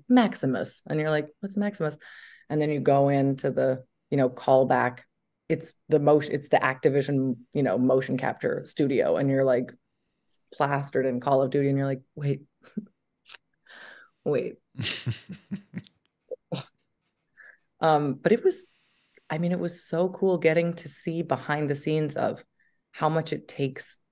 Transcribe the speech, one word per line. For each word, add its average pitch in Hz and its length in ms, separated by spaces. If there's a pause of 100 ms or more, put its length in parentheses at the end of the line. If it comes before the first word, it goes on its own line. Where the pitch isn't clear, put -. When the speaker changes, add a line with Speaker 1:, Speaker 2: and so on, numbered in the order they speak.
Speaker 1:
Maximus, 165 800
and 151 120
you're 156 120
like, 151 160 (140)
"What's 196 160
Maximus?" 202 400 (520)
And 151 100
then 151 120
you 147 80
go 139 300
into 139 420
the, 131 320 (260)
you 147 80
know, 131 120
callback. 131 720 (480)
It's - 240 (160)
the 147 100
motion, 147 340
it's 143 160
the - 80
Activision, 135 800 (160)
you 143 100
know, 107 140
motion 131 400
capture - 480
studio, 131 520
and 139 120
you're, 135 140
like, 131 300 (800)
plastered 139 520
in 123 140
Call 135 220
of 135 80
Duty, 139 200
and 139 80
you're 139 100
like, 135 140 (140)
"Wait, 143 280 (200)
<laughs> - 1600
wait." 127 340 (180)
Speaker 2:
<laughs> - 1120 (1900)
Speaker 1:
Um, 147 340
but - 160
it 233 120
was, - 240 (600)
I 160 80
mean, 175 140
it 180 80
was 170 260
so 180 240
cool 190 280
getting 165 380
to - 140
see 165 320
behind 151 480
the 143 60
scenes 151 400
of - 280 (480)
how - 180
much 160 220
it 151 160
takes - 520 (120)